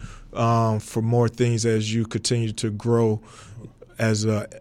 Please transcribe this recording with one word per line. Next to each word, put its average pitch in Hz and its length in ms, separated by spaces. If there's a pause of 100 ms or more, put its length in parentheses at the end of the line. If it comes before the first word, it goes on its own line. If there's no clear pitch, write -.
(340)
um, 113 440
for - 220
more 117 260
things 117 380
as 110 280
you 113 120
continue 113 480
to 110 180
grow 113 520 (760)
as 110 280
a, 107 200 (140)